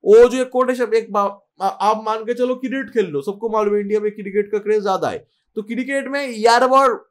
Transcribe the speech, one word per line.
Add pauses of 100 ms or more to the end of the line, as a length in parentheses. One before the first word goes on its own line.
वो
जो
एक
कोटेशन,
एक
बा-, (200)
आ-,
आप
मान
के
चलो
क्रिकेट
खेल
लो,
सबको
मालूम
है
इंडिया
में
क्रिकेट
का
क्रेज
ज्यादा
है, (300)
तो
क्रिकेट
में
यार
बार (120)